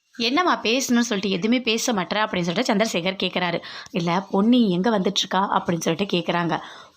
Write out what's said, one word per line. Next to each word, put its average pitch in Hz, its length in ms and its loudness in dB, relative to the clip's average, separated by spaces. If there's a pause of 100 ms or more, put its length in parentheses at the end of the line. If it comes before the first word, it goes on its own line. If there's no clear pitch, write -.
(160)
"என்னம்மா 262 460 2
பேசணும்னு 240 360 2
சொல்லிட்டு 214 320 0
எதுவுமே 214 300 2
பேச 226 320 0
மாட்ற?" 185 220 -2
அப்படின்னு 214 260 0
சொல்லிட்டு 180 340 0
சந்திரசேகர் 190 540 0
கேக்குறாரு. 180 320 -2 (300)
"இல்ல, 175 400 0
பொன்னி 226 400 4
எங்க 190 280 2
வந்துட்டு 190 200 0
இருக்கா?" 190 460 0
அப்படின்னு 170 160 -2
சொல்லிட்டு 180 360 0
கேக்குறாங்க. 170 440 0 (360)